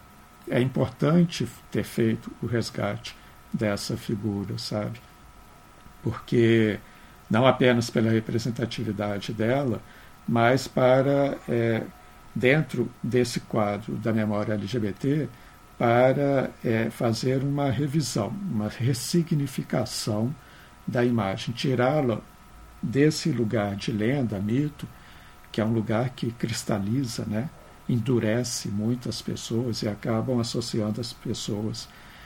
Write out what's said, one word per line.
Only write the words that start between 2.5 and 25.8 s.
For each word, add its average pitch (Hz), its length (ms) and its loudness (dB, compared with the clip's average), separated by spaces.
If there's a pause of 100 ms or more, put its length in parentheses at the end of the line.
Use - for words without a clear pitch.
dessa 107 440 -2
figura, 104 600 -4
sabe? 113 420 -6 (1040)
Porque, 113 800 4 (480)
não 117 180 6
apenas 127 420 4
pela 113 220 2
representatividade 110 1200 -2
dela, 113 480 0 (460)
mas 120 400 4
para, 135 720 4 (100)
é, 117 340 2 (520)
dentro 123 560 2 (120)
desse 120 380 0
quadro 107 540 -2
da 113 180 -2
memória 107 420 0
L 101 120 -4
G 110 120 -4
B 107 140 -2
T, 139 360 -2 (500)
para, 131 720 4 (140)
é, 113 260 2
fazer 127 520 0
uma 143 280 0
revisão, 131 580 0 (220)
uma 107 180 -2
ressignificação 139 1700 -2 (520)
da 123 180 0
imagem, 110 500 0
tirá-la 127 640 2 (640)
desse 147 480 2
lugar 110 460 0
de 101 160 -4
lenda, 110 480 0
mito, 131 480 -2 (640)
que - 80 -2
é 107 40 2
um 113 80 2
lugar 110 380 0